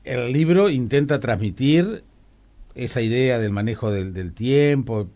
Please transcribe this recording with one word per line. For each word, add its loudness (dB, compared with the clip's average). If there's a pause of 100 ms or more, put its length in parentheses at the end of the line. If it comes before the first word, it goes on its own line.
el -4
libro 4
intenta 0
transmitir 0 (680)
esa -4
idea 2
del -2
manejo -2
del, -4
del -8
tiempo, 0